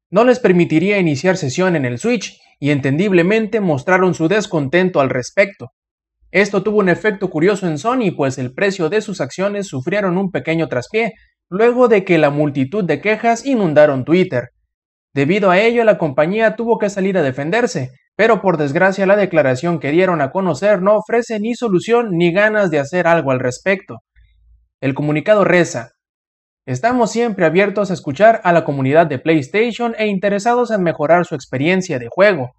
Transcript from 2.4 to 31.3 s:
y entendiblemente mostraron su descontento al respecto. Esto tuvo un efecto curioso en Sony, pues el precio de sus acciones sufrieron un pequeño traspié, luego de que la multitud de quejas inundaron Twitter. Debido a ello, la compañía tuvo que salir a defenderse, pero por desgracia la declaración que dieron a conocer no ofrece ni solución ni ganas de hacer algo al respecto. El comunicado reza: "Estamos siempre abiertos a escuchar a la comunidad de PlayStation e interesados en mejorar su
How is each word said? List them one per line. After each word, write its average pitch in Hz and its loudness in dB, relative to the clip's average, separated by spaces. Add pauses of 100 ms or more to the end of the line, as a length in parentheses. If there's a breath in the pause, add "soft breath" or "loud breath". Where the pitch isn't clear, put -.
y 143 0
entendiblemente 185 0
mostraron 180 0
su 165 -2
descontento 175 0
al 135 2
respecto. 160 -4 (600)
Esto 196 0
tuvo 208 0
un 190 2
efecto 196 -2
curioso 190 0
en 156 -2
Sony, 226 -2
pues 135 -2
el 127 -8
precio 190 -2
de 208 -2
sus 208 -8
acciones 196 -6
sufrieron 180 -4
un 196 -2
pequeño 160 -2
traspié, 214 -4 (340 soft breath)
luego 240 2
de 208 4
que 175 2
la 151 4
multitud 147 -2
de 151 -2
quejas 226 -2
inundaron 151 2
Twitter. 160 0 (640)
Debido 175 2
a 180 4
ello, 233 2
la 208 4
compañía 180 0
tuvo 226 -2
que 208 -2
salir 196 -2
a 165 2
defenderse, 143 -2 (260 soft breath)
pero 214 2
por 180 0
desgracia 185 0
la 190 4
declaración 165 0
que 139 -4
dieron 175 2
a 135 -2
conocer 190 0
no 208 2
ofrece 233 -2
ni 226 -4
solución 226 0
ni 170 2
ganas 208 2
de 151 0
hacer 165 -2
algo 160 2
al 127 0
respecto. - -4 (840)
El 135 -2
comunicado 156 0
reza: 165 0 (760)
"Estamos 226 -2
siempre 220 -2
abiertos 196 0
a 185 -4
escuchar 202 2
a 175 2
la 165 2
comunidad 143 2
de 139 -6
PlayStation 208 -2
e 214 -2
interesados 208 0
en 208 -2
mejorar 165 2
su - -8